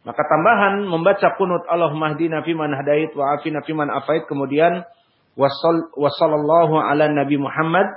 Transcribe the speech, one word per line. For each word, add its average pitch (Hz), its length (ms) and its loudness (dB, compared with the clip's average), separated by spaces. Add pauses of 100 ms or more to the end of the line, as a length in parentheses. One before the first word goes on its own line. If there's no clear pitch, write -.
Maka 120 220 -6
tambahan 196 640 2
membaca 180 500 0
kunut, 180 320 -2
"Allahumma 156 480 -2
hdina 160 300 -2
fiman 160 260 -2
hadait 147 400 -2
wa 143 240 -2
afina 151 300 -6
fiman 156 240 -4
afait," 147 400 -2
kemudian 151 560 0 (500)
wasal-, 165 640 0
"wa 143 100 2
sallallahu 156 680 2
ala 147 320 2
nabi 143 260 0
Muhammad" 165 600 0